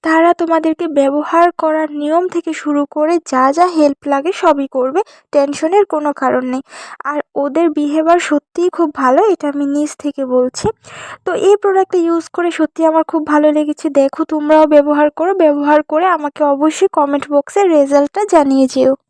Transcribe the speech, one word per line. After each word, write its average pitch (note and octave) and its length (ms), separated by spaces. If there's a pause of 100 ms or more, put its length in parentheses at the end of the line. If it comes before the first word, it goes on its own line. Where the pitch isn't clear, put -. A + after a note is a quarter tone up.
তারা D#4+ 300
তোমাদেরকে E4 540
ব্যবহার D4 640
করার D#4 380
নিয়ম D4+ 380
থেকে E4+ 240
শুরু C#4+ 320
করে D#4 420
যা C4 260
যা E4+ 140
হেল্প D4+ 420
লাগে, C#4+ 240
সবই C#4+ 340
করবে, C4 340 (320)
টেনশনের D4+ 520
কোনো D4 280
কারণ B3+ 340
নেই। B3+ 160 (420)
আর D4 160 (140)
ওদের D4 360
বিহেভিয়ার D#4 480
সত্যিই E4+ 520
খুব D#4+ 240
ভালো, C4+ 300
এটা F4 240
আমি C#4+ 180
নিজ D4 320
থেকে C#4+ 260
বলছি। B3+ 440 (560)
তো E4+ 100
এই G4+ 220
প্রোডাক্টটা F#4+ 420
ইউজ E4 300
করে F4 220
সত্যি D#4+ 340
আমার D#4+ 200
খুব D#4 220
ভালো D4+ 260
লেগেছে। D4+ 380
দেখো, C#4 340
তোমরাও D#4 420
ব্যবহার D4 440
করো, F4+ 240
ব্যবহার D4+ 480
করে D#4+ 240
আমাকে D4+ 380
অবশ্যই D4 480
কমেন্ট C#4+ 380
বক্সে C#4+ 380
রেজাল্টটা C#4+ 600
জানিয়ে C4+ 360
যেও। C4 280 (160)